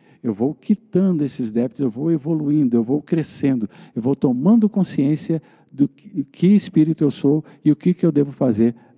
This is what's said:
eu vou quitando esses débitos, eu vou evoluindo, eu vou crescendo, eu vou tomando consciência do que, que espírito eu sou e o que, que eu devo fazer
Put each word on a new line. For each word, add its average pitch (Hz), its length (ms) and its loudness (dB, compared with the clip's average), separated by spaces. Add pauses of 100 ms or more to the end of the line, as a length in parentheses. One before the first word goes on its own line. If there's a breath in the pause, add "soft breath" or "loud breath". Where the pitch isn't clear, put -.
(220 soft breath)
eu 117 120 -4
vou 120 200 -2
quitando 185 720 -2
esses 131 280 -6
débitos, 117 280 -4
eu 135 100 -2
vou 139 220 -4
evoluindo, 147 640 0
eu 117 60 2
vou 135 180 -2
crescendo, 135 680 -4 (260 loud breath)
eu 120 60 -6
vou 131 140 -2
tomando 180 540 2
consciência 156 720 -2 (300 soft breath)
do 139 160 0
que, - 380 -10
que - 220 -2
espírito 160 560 2
eu 143 60 2
sou 147 340 0 (220 loud breath)
e 151 60 4
o 147 40 2
que, 180 200 0
que - 100 -2
eu 165 60 2
devo 143 200 0
fazer 117 440 0 (220 soft breath)